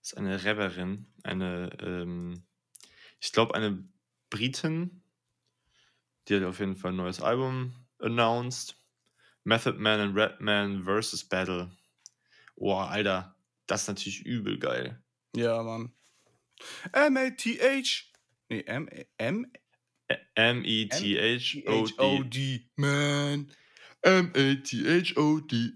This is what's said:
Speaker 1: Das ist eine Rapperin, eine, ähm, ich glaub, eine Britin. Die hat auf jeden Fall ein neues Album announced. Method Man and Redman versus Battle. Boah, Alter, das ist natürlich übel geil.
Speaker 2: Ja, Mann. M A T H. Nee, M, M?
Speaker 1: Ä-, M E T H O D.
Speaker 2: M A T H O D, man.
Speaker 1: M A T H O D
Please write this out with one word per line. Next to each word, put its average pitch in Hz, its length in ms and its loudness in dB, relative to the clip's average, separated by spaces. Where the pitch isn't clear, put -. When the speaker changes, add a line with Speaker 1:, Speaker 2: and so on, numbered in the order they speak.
Speaker 1:
Das - 100 -10
ist - 60 -12
eine 98 260 -4
Rapperin, 101 600 -2
eine, 90 480 -4
ähm, 87 640 -8
ich - 140 -8
glaub, 113 200 4
eine 101 300 0
Britin. 160 760 -4
Die 101 80 4
hat 95 60 2
auf 90 180 -4
jeden 95 160 -2
Fall 92 160 -4
ein 92 40 -4
neues 90 260 -4
Album 127 520 0
announced. 120 760 0
Method 117 360 2
Man 107 220 4
and 101 140 0
Redman 101 680 0
versus 101 400 -2
Battle. 90 460 -2
Boah, 95 340 0
Alter, 95 440 -2
das 95 160 -2
ist - 60 -4
natürlich - 380 -8
übel 120 320 -4
geil. - 440 -4
Speaker 2:
Ja, 117 280 0
Mann. 113 320 -8
M 277 260 6
A 262 120 2
T 233 300 -4
H. 269 440 2
Nee, 110 140 -4
M, - 260 -6
M? 196 280 0
Speaker 1:
Ä-, - 80 0
M 117 280 4
E 110 240 0
T 101 300 2
H 123 480 0
O 110 180 4
D. 110 80 -2
Speaker 2:
M - 0 -
A - 0 -
T - 60 -14
H - 20 -6
O 135 220 4
D, 127 540 -4
man. 143 760 0
Speaker 1:
M 180 320 6
A 139 280 6
T 151 400 2
H - 180 -2
O 151 200 4
D 117 360 -2